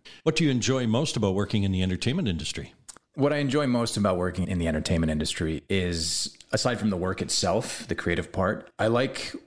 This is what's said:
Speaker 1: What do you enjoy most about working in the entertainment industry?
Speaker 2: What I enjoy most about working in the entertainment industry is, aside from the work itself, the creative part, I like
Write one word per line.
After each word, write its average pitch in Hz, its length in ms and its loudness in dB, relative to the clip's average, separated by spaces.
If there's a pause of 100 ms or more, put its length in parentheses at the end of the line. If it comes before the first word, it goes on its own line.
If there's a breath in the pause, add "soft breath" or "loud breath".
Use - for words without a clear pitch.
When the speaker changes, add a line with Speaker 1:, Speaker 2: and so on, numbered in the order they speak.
(240 loud breath)
Speaker 1:
What 156 120 0
do 175 80 4
you 147 60 4
enjoy 127 380 2
most 120 280 2
about 101 200 2
working 104 260 2
in 98 100 2
the 92 120 2
entertainment 117 440 0
industry? 80 460 -4 (420)
Speaker 2:
What 143 180 2
I 147 40 0
enjoy 143 300 0
most 117 300 0
about 101 200 2
working 90 300 0
in 95 100 -2
the 85 100 0
entertainment 80 440 2
industry 78 580 -2
is, 87 680 -2 (160)
aside 120 280 0
from 104 120 2
the 92 60 -2
work 92 220 -2
itself, - 680 -2
the - 80 -2
creative 87 360 -2
part, 95 380 -2 (100)
I 104 80 2
like 120 480 0 (120)